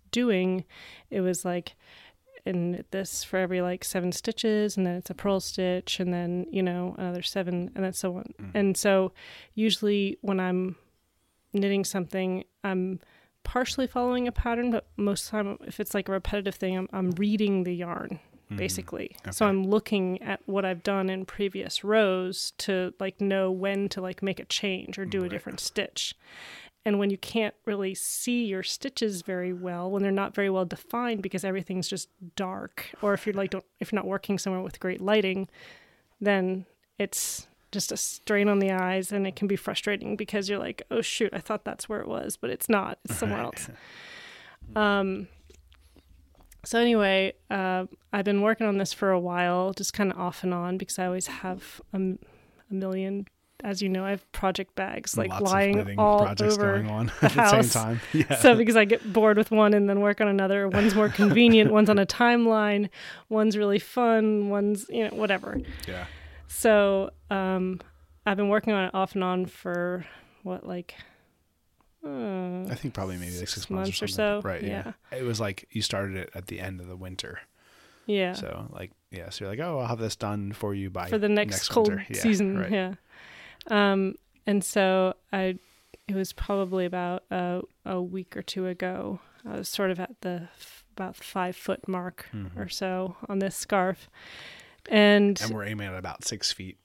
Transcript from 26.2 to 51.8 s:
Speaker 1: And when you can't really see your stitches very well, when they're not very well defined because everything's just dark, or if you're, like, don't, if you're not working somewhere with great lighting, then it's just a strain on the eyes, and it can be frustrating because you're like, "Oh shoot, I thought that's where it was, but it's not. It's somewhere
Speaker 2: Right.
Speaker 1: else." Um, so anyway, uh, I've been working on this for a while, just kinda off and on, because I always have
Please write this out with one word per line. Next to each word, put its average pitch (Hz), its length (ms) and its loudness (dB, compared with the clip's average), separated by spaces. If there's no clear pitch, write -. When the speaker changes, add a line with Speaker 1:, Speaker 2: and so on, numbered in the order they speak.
Speaker 1:
And 208 140 2
when 202 100 2
you 196 80 -2
can't 220 380 -2
really 196 300 -4
see - 500 -2
your 190 160 -4
stitches 208 600 -4
very 180 320 -4
well, 180 360 -6
when 196 140 0
they're 196 80 2
not 196 240 -2
very 196 140 2
well 190 160 2
defined 233 560 -4
because 185 240 -6
everything's 190 420 -4
just - 220 -8
dark, - 540 -6
or 208 120 2
if 190 120 -2
you're, 208 80 0
like, 196 180 -2
don't, 190 120 -6
if - 140 -6
you're 214 40 2
not 196 100 -2
working 190 300 -2
somewhere 185 240 -2
with 185 200 -8
great 185 180 -4
lighting, 190 480 2
then 190 460 2
it's - 480 -4
just 196 220 -4
a 208 40 -6
strain 208 520 0
on 202 100 4
the 190 120 2
eyes, 185 420 0
and 196 120 0
it 190 120 -6
can 208 100 -2
be 196 80 -2
frustrating 202 600 -4
because 202 320 -4
you're 202 100 -2
like, - 320 -8
"Oh 233 100 0
shoot, - 320 0
I - 60 -6
thought - 240 -6
that's - 240 -8
where 214 140 -6
it - 80 -8
was, - 280 -4
but - 120 -6
it's - 200 -6
not. 202 360 0
It's - 120 -6
somewhere 208 220 -2
Speaker 2:
Right. - 60 -4
Speaker 1:
else." - 240 -10
Um, 202 520 0
so 233 140 0
anyway, 202 540 4
uh, 185 360 -2
I've 202 120 0
been 202 160 2
working 220 260 2
on 202 100 2
this 196 160 -2
for 196 180 0
a 185 80 4
while, 180 540 0
just 196 200 -6
kinda 196 220 0
off 180 280 -6
and 180 100 0
on, 180 240 -2
because 185 200 -6
I 185 80 -2
always 180 220 -4
have - 540 -10